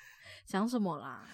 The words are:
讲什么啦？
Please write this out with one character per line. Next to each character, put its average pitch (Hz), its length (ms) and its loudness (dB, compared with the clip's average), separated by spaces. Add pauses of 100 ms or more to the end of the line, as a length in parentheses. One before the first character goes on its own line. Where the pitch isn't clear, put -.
(460)
讲 196 200 4
什 240 140 4
么 175 180 4
啦？ 127 360 -8